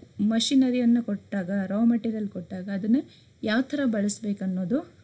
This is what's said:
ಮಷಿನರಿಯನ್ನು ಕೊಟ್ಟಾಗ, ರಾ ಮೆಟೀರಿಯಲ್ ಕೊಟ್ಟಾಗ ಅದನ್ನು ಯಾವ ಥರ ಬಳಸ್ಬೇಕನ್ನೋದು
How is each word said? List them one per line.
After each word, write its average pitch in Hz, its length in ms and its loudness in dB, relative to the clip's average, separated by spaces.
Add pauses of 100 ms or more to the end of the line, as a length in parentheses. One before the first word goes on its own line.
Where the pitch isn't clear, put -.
(220)
ಮಷಿನರಿಯನ್ನು 240 840 2
ಕೊಟ್ಟಾಗ, 196 480 -4 (160)
ರಾ 202 180 0
ಮೆಟೀರಿಯಲ್ 220 440 0
ಕೊಟ್ಟಾಗ 185 400 -10
ಅದನ್ನು 214 640 -2 (100)
ಯಾವ 214 180 0
ಥರ 285 240 -4
ಬಳಸ್ಬೇಕನ್ನೋದು 202 920 -2 (260)